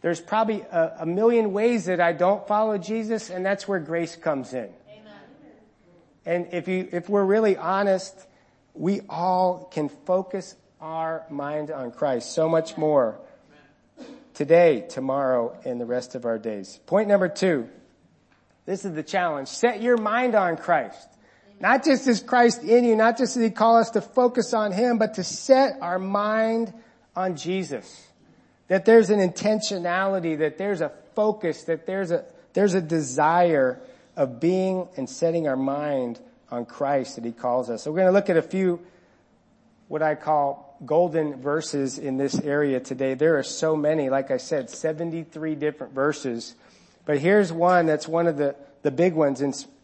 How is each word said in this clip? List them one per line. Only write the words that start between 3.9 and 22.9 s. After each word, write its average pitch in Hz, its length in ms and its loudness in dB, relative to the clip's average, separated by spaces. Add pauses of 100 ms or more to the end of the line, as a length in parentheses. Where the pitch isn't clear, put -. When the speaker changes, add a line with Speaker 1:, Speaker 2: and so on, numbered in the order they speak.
Speaker 1:
comes 135 380 -4
in. 113 160 -8 (200)
Speaker 2:
Amen. - 240 -20 (1120)
Speaker 1:
And 175 260 -2
if 175 160 -6
you, 185 240 -2
if 175 180 -6
we're 202 140 2
really 202 340 2
honest, 190 580 -2 (580)
we 185 360 -2
all 180 640 0
can 151 180 -4
focus 185 680 -4 (240)
our 160 500 -6
mind 147 420 -6
on 131 200 -8
Christ 131 420 -4
so 160 140 2
much 160 300 0
more 147 420 2 (1120)
today, 151 540 4
tomorrow, 131 760 -2
and 120 160 -6
the 117 40 -6
rest 123 300 -6
of 120 80 -8
our 117 140 -2
days. 107 480 -10
Point 202 240 0
number 190 180 4
two. 156 400 0 (1000)
This 190 200 -6
is 180 80 -6
the 151 100 -8
challenge. 160 460 -4
Set 226 320 -2
your 240 160 2
mind 226 360 0
on 180 220 4
Christ. - 540 -2 (500)
Not 233 240 4
just 269 240 4
is 220 140 2
Christ 240 420 4
in 240 220 6
you, 226 100 6